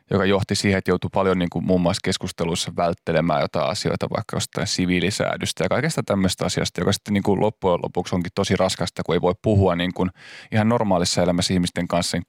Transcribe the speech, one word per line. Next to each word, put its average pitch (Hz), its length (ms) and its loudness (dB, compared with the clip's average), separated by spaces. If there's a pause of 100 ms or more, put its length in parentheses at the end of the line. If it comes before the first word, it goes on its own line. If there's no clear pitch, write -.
(120)
joka 101 140 2
johti 98 300 2
siihen, 101 220 2
että 92 140 0
joutui 90 220 0
paljon 95 260 2
niinku 87 220 -2
muun 90 200 2
muassa 87 220 2
keskusteluissa 87 720 -4
välttelemään 82 640 0
jotain 76 280 -2
asioita, - 400 -4
vaikka - 260 -6
jostain - 320 -4
siviilisäädystä 90 960 -2
ja 92 60 0
kaikesta 127 340 -2
tämmöistä 98 420 0
asiasta, - 360 -4
joka 101 120 2
sitten - 200 -4
niinku 98 280 2
loppujen 95 420 2
lopuksi - 320 -4
onkin 87 200 -2
tosi 98 200 2
raskasta, 90 480 0
kun 85 120 0
ei 87 60 0
voi 90 200 2
puhua 101 340 4
niinku 90 320 -2 (440)
ihan 110 180 2
normaalissa 95 540 2
elämässä 87 300 2
ihmisten 87 340 0
kanssa 87 300 -2 (120)